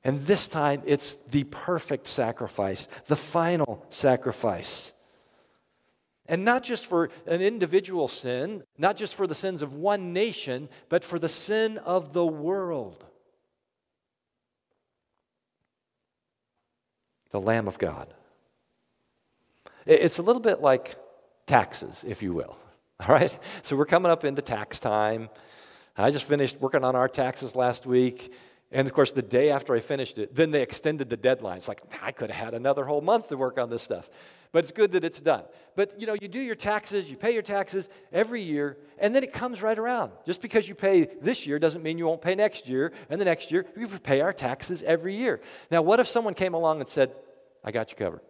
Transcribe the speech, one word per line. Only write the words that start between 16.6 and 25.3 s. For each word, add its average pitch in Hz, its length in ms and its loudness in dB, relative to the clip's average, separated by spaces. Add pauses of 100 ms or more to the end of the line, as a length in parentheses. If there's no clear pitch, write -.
The 104 100 -4
Lamb 110 280 0
of 92 100 -8
God. - 360 -6 (1700)
I-, - 40 -4
it's 165 280 8
a 175 40 -4
little 233 180 4
bit 220 200 2
like 135 360 2 (500)
taxes, - 600 2
if 104 160 -8
you 92 100 -2
will. 80 240 -6 (220)
<laughs> - 220 -20
All - 80 -2
right? 156 280 6 (260)
So - 140 -2
we're 147 100 2
coming 175 260 6
up 165 120 2
into 139 180 -2
tax 107 360 -6
time. 110 500 0 (680)